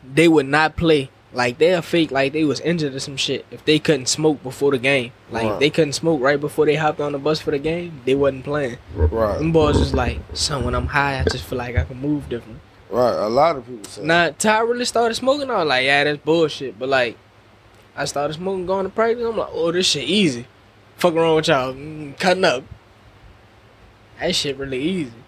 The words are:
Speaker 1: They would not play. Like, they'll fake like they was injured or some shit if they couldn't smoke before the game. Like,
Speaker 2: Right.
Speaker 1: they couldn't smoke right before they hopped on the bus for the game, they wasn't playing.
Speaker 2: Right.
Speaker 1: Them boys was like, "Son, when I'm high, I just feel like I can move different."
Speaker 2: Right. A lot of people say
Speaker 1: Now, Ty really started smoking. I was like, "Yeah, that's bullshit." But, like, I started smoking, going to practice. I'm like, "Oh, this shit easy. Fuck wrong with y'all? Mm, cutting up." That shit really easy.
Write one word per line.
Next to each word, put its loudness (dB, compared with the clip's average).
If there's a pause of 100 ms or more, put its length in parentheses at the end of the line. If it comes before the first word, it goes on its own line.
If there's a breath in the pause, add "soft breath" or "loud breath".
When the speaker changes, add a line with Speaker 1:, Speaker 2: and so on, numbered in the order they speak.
(140)
Speaker 1:
They 6
would 6
not 2
play. 2 (240)
Like, -2
they'll 4
fake 0
like 0
they 0
was 0
injured -2
or -8
some -10
shit -4
if -12
they 4
couldn't 0
smoke 0
before 0
the 2
game. 0 (200)
Like, -2
Speaker 2:
Right. -2
Speaker 1:
they 4
couldn't 0
smoke 0
right 2
before 0
they 4
hopped -2
on -2
the -6
bus 0
for -4
the -2
game, -6
they 4
wasn't 0
playing. -4 (180)
Speaker 2:
Right. 2
Speaker 1:
Them -2
boys 4
was 2
like, 0 (140)
"Son, -4
when -2
I'm -2
high, 0
I 0
just -2
feel -8
like -6
I 2
can -10
move -4
different." -10 (280)
Speaker 2:
Right. 4
A -2
lot 4
of -12
people -14
say -14
Speaker 1:
Now, 2
Ty 0
really -2
started 0
smoking. -2
I 0
was 0
like, 2
"Yeah, 4
that's -2
bullshit." 0
But, -6
like, 0 (800)
I -4
started -4
smoking, -6
going -2
to -6
practice. -2
I'm -4
like, -4
"Oh, -2
this 0
shit -2
easy. 0 (500)
Fuck 0
wrong 2
with 0
y'all? 0
Mm, -14
cutting 2
up." 0 (1600)
That -2
shit -4
really -6
easy. -2 (160)